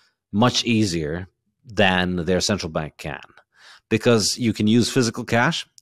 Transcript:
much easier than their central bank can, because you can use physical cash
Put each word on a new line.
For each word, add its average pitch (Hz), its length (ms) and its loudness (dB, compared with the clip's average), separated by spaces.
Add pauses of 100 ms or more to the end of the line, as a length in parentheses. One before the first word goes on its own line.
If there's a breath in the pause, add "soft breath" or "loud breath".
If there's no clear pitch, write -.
(320 soft breath)
much 120 320 2
easier 90 640 -2 (380)
than 92 580 0
their 90 160 0
central 90 320 -4
bank 78 260 -6
can, 71 220 -12 (720 soft breath)
because 110 480 2
you 113 160 0
can 110 120 -2
use 110 240 4
physical 120 360 -2
cash 127 420 0 (140)